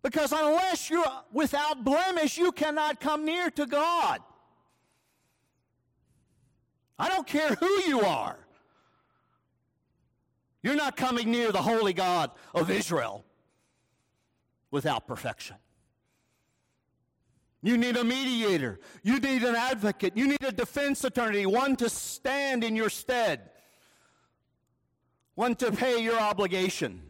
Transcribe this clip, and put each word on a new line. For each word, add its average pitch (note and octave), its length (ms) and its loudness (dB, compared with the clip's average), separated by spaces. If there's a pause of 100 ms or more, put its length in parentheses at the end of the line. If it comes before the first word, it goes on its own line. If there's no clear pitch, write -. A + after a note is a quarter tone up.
Because C#4+ 300 0
unless D#4 580 2
you're E4 160 2 (280)
without C#4+ 500 0
blemish, D#4+ 540 2
you F4 140 2
cannot D4+ 480 -2
come D4+ 260 -2
near E4+ 260 -2
to D4 140 -4
God. C#4+ 560 0 (2750)
I C#4 100 -2
don't F#4 180 -2
care D4 280 0
who F#4 260 2
you C#4 200 2
are. D3 380 -2 (2250)
You're B3+ 120 0
not D4 220 -2
coming A#3+ 320 0
near A#3 220 2
the F#3+ 100 0
holy G#3+ 320 2
God F3+ 380 0 (220)
of E3+ 160 0
Israel D3 540 -2 (1500)
without C#3 360 -2
perfection. A2 480 -10 (2000)
You A#3 160 2
need A#3+ 200 2
a A#3+ 60 0
mediator. A3+ 760 0 (240)
You B3 160 2
need C4 240 2
an A#3+ 120 2
advocate. G#3+ 600 0
You B3+ 120 2
need C#4 160 2
a C4 80 -2
defense C#4 520 -2
attorney, A3 420 0
one B3+ 320 2
to A#3 120 0
stand C4+ 720 -2
in A3+ 120 0
your A3 140 0
stead, G#3 600 -2 (1900)
one A#3+ 200 0
to A#3+ 160 0
pay A#3+ 300 0
your A3+ 180 0
obligation. F#3 920 -2